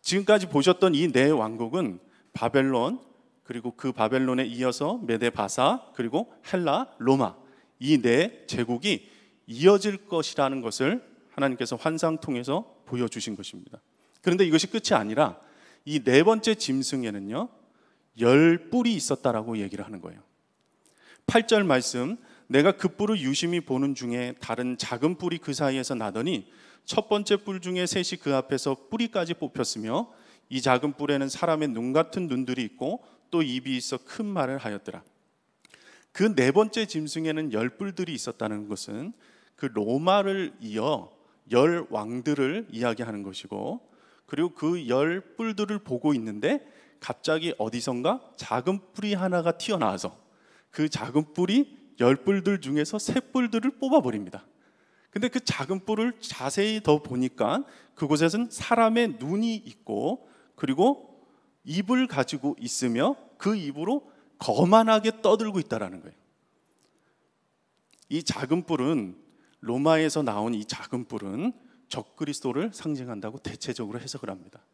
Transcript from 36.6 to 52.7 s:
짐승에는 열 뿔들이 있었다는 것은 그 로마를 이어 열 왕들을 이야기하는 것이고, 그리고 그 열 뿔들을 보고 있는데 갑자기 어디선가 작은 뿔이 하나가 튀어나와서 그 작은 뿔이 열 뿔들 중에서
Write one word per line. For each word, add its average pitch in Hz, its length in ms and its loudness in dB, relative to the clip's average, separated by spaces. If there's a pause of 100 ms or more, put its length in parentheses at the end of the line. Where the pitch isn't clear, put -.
짐승에는 156 680 -4
열 110 180 0
뿔들이 185 440 -6
있었다는 107 560 -6
것은 110 420 -10 (460)
그 - 80 -6
로마를 165 960 0
이어 110 500 -2 (400)
열 160 380 4
왕들을 131 840 -2
이야기하는 113 500 -4
것이고, 101 600 -8 (440)
그리고 165 280 -4
그 160 340 -4
열 156 480 0
뿔들을 208 440 -4
보고 143 340 -2
있는데 110 520 -2 (360)
갑자기 160 560 -2
어디선가 123 800 -4
작은 175 560 -4
뿔이 208 200 -4
하나가 175 440 0
튀어나와서 127 600 -2 (540)
그 151 160 -2
작은 143 460 -2
뿔이 202 640 -2
열 123 160 8
뿔들 196 460 0
중에서 147 360 -2